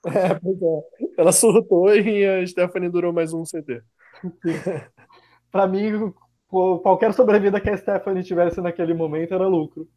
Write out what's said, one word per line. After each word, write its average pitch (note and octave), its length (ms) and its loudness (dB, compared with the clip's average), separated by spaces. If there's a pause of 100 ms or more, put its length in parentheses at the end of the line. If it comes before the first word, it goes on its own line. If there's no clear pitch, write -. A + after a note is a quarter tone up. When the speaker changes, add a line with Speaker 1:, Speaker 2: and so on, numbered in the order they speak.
Speaker 1:
É, F3+ 300 0
pois F3+ 260 -6
é. D#3+ 200 -2 (360)
Ela F3 160 4
surtou G3 600 4
e G3+ 320 2
a F#3 220 0
Stephanie F3+ 420 -2
durou F3 220 -2
mais E3 220 -2
um E3 100 -6
C D#3+ 180 -10
T. A#2+ 220 -10 (1700)
Speaker 2:
Pra F#3+ 160 2
mim, G#3 460 -2 (340)
qual-, F#3 320 0
qualquer G3+ 340 2
sobrevida G3+ 460 4
que G#3 100 -2
a G3+ 80 -2
Stephanie F#3+ 460 -4
tivesse F3 380 -2
naquele E3+ 320 -4
momento E3 400 -4
era F#3+ 140 0
lucro. D#3+ 500 -4